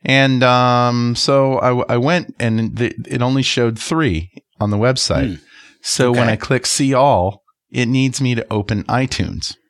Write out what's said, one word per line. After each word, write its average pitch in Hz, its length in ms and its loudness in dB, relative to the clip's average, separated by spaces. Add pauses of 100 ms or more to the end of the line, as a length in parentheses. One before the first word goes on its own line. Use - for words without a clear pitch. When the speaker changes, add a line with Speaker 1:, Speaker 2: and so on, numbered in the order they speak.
Speaker 1:
And, 135 400 2
um, 123 720 2
so 135 440 2
I 127 100 2
w-, 123 200 0
I 120 80 0
went 156 420 -2
and 113 380 -2
th-, 120 180 -2 (120)
it 123 140 -4
only 131 220 0
showed 117 360 0
three 101 520 -2 (280)
on 104 100 -2
the 101 80 0
website. 101 600 0
Speaker 2:
Hmm. - 60 -20 (380)
Speaker 1:
So 123 300 0
when 120 120 2
Speaker 2:
Okay. 113 100 2
Speaker 1:
I - 20 0
click 127 300 -2
see 139 280 0
all, 117 500 2 (280)
it 123 160 0
needs 131 340 0
me 123 140 0
to 113 180 -4
open 104 300 -2
iTunes. - 720 -4 (140)